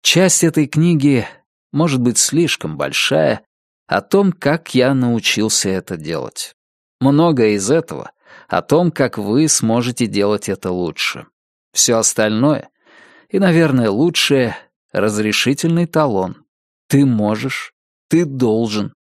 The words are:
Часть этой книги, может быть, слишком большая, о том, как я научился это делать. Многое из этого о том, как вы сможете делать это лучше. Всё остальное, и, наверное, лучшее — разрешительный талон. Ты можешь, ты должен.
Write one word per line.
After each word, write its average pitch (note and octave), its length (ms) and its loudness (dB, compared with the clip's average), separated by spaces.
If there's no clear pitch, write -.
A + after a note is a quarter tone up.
Часть - 420 2
этой D#3 240 2
книги, D3 600 2
может C#3+ 300 0
быть, A#2+ 160 0
слишком D#3 580 -2
большая, C#3 720 -2
о - 160 0
том, G3 300 2
как - 420 -2
я B2+ 220 2
научился A2+ 760 0
это F#2+ 260 -6
делать. D2+ 600 -10
Многое C#3 520 2
из G2+ 180 -2
этого C#3 420 -2
о F2 140 -2
том, D#3+ 300 2
как C3 260 -2
вы A2+ 300 0
сможете A#2 600 -2
делать G2+ 420 -2
это F#2 220 -6
лучше. E2+ 560 -6
Всё - 240 2
остальное, A2 720 0
и, G3 100 -2
наверное, D#3+ 500 2
лучшее — B2+ 680 0
разрешительный A2 920 -2
талон. A#2+ 600 -2
Ты C#3 180 4
можешь, A2 680 -2
ты E3+ 160 2
должен. A2 680 -2